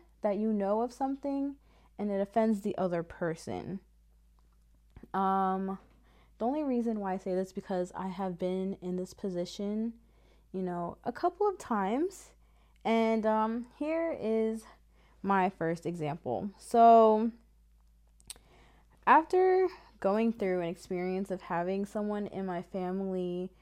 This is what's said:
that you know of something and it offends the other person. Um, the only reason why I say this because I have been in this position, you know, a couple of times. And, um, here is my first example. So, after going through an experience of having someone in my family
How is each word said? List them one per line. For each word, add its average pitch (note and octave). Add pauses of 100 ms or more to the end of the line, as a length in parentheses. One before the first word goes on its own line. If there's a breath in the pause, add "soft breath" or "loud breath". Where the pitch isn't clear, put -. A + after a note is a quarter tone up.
(240)
that G#3
you A3
know G#3
of B3
something C#4 (460 soft breath)
and G#3
it G3
offends G#3+
the G#3
other F3
person. E3+ (1300)
Um, F#3+ (640 soft breath)
the A3
only D4+
reason A#3
why F#3+
I G3
say F#3+
this F#3+
because F#3
I F#3+
have F#3
been F#3+
in F3+
this F3+
position, G3+ (580 soft breath)
you F#3
know, F3
a B3
couple F4+
of F#4+
times. A3+ (520)
And, A3+
um, A3 (100)
here D#4+
is A3 (580 soft breath)
my G3
first E3
example. D#3+
So, A3+ (1800 soft breath)
after F#4 (340 loud breath)
going A3
through F#3
an E3+
experience F#3
of F3+
having F#3
someone G#3
in F#3+
my F3+
family F#3 (120)